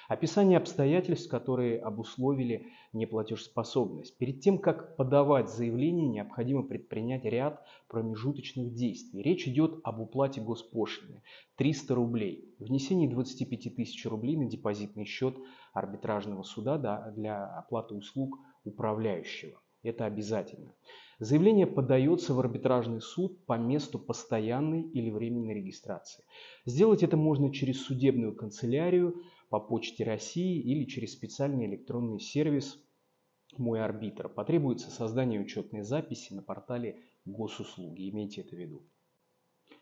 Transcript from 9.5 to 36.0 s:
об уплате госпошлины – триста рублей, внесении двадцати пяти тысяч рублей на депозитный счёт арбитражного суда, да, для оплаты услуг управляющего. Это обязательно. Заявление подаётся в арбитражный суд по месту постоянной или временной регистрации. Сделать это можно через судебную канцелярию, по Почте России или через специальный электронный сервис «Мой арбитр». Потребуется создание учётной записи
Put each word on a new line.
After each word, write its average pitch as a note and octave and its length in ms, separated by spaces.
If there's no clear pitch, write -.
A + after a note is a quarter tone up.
об A2 160
уплате C3+ 400
госпошлины – - 840
триста C#3 400
рублей, A#2 640
внесении C#3 480
двадцати B2 380
пяти A#2+ 260
тысяч - 340
рублей A2+ 320
на C#3 100
депозитный G#2 580
счёт C3 340
арбитражного G2+ 680
суда, A#2 340
да, A2 360
для G#2+ 340
оплаты A2 480
услуг C3+ 460
управляющего. G#2+ 920
Это A#2 220
обязательно. G#2 720
Заявление E3+ 460
подаётся C#3 680
в B2+ 60
арбитражный A#2+ 600
суд F#3 460
по A#2 100
месту B2+ 420
постоянной B2+ 840
или C3 280
временной A2+ 440
регистрации. F#2+ 680
Сделать E3 360
это D#3+ 140
можно D3 360
через C3 300
судебную B2 520
канцелярию, E3 880
по G#2+ 100
Почте A2 460
России E3 560
или B2+ 240
через - 280
специальный C3+ 520
электронный G#2+ 560
сервис D3 580
«Мой A2+ 260
арбитр». G#2 460
Потребуется C3+ 600
создание A2+ 500
учётной G#2 420
записи B2+ 520